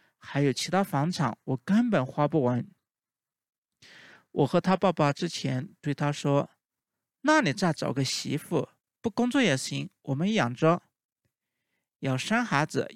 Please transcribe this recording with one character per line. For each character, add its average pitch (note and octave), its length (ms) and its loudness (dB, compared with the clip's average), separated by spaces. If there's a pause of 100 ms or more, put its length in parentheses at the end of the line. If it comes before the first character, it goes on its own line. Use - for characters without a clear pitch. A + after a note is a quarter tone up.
(160)
还 - 240 -6
有 C#3+ 120 4
其 - 180 -6
他 F#3+ 120 2
房 D#3 300 -2
产， B2 320 -2
我 C3 180 -4
根 A#3 280 2
本 D#3 140 2
花 D3 220 -2
不 D3 160 0
完。’ B2 240 0 (1700)
我 D3+ 120 0
和 E3+ 160 2
他 F#3 160 2
爸 F#3+ 140 2
爸 D3 220 2
之 F3 160 -6
前 C3+ 520 -4
对 C#3+ 140 -4
他 D3 160 -2
说 C#3+ 400 0 (720)
：‘那 D#4 180 4
你 C#3+ 120 2
再 F3 200 0
找 - 200 -4
个 C3+ 100 -2
媳 - 340 -4
妇， - 320 -4 (320)
不 A#3 80 -2
工 A#3+ 220 -2
作 C#4 100 2
也 E3 160 4
行， C#3+ 320 -6 (140)
我 C#3 140 -4
们 F#3 160 0
养 C3 200 2
着。 D#3+ 300 2 (1200)
要 C3 180 -2
生 A#3 260 0
孩 D3+ 220 0
子， - 300 -4